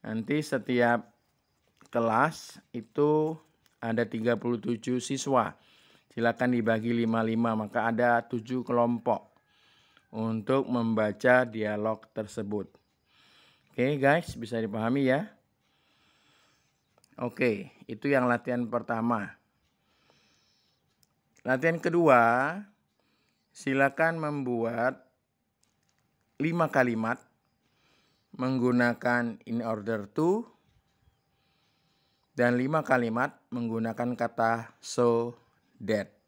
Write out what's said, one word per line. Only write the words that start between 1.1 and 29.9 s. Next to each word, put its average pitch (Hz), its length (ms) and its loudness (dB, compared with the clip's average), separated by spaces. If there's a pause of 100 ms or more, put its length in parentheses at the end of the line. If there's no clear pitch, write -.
kelas 117 720 0 (160)
itu 151 560 0 (480)
ada 117 240 -2
tiga 113 320 -2
puluh 120 240 -4
tujuh 123 400 -4
siswa. 131 560 -2 (560)
Silakan 117 400 0
dibagi 113 400 0
lima-lima, 113 640 0
maka 110 320 -2
ada 120 320 2
tujuh 120 400 -6
kelompok 120 720 0 (800)
untuk 113 560 -2
membaca 117 800 2
dialog 107 640 -4
tersebut. 104 560 -8 (1040)
Oke, 135 240 0
guys, 143 400 2
bisa 113 240 -4
dipahami 113 480 0
ya? 156 160 2 (1900)
Oke, 117 560 -2 (160)
itu 113 160 -8
yang 131 240 2
latihan 123 400 -2
pertama. 113 640 -2 (2000)
Latihan 160 400 0
kedua, 143 720 6 (960)
silakan 139 720 0
membuat 123 880 -2 (1300)
lima 165 320 0
kalimat 120 480 0 (1200)
menggunakan 123 1080 0
in 117 160 -4
order 110 440 -4